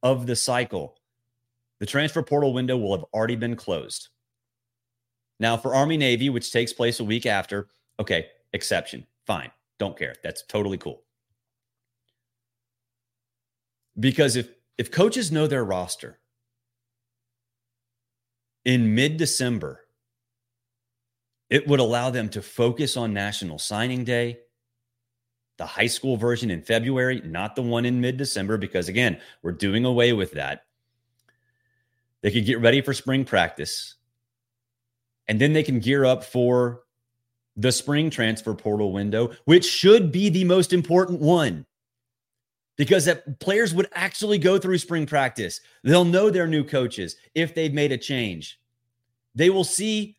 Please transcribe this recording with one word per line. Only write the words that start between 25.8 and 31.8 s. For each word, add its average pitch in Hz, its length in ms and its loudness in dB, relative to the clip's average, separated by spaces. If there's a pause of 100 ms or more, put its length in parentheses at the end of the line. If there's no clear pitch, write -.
school 127 300 -2
version 117 340 -2
in 85 100 -4
February, 127 640 -2
not 90 300 -8
the 131 80 -4
one 117 220 -2
in 123 160 0
mid-December, 123 560 -4
because, 95 320 -4
again, 101 320 0 (220)
we're 90 100 -6
doing 101 320 -2
away 120 280 2
with 98 200 -2
that. 71 320 -8 (1600)